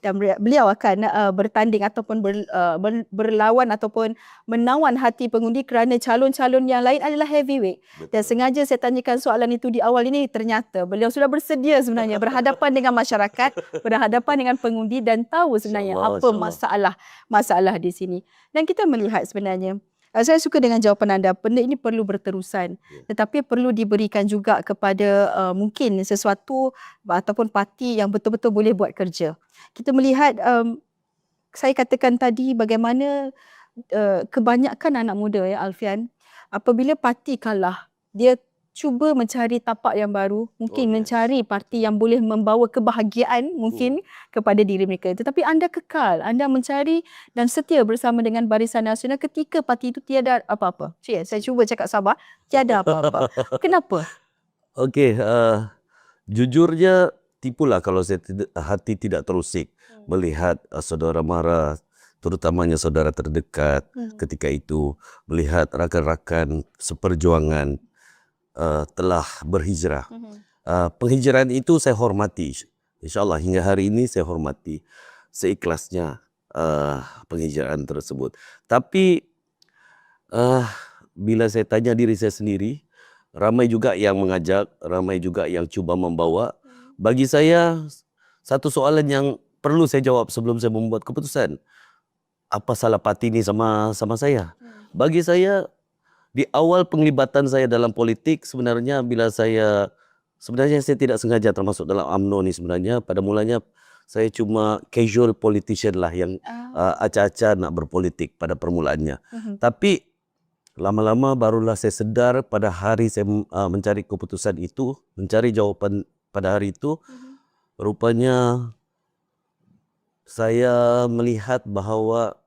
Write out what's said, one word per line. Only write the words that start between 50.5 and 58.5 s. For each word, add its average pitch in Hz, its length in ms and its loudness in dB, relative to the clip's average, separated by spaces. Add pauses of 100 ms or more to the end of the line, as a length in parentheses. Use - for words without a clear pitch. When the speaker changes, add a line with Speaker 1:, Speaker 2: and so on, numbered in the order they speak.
Speaker 1:
Cik, 185 240 -4
saya 208 160 -4
cuba 240 240 2
cakap 220 240 -4
sabar, 202 240 2 (320)
tiada 254 320 2
apa-apa. 151 480 0
Speaker 2:
<laughs> 131 360 -4
Speaker 1:
Kenapa? 302 440 0 (720)
Speaker 2:
Okey, 127 400 2
uh, 113 480 2 (640)
jujurnya 165 800 4 (320)
tipulah 123 400 0
kalau 92 240 0
saya 95 160 -4
tidak, 98 320 -8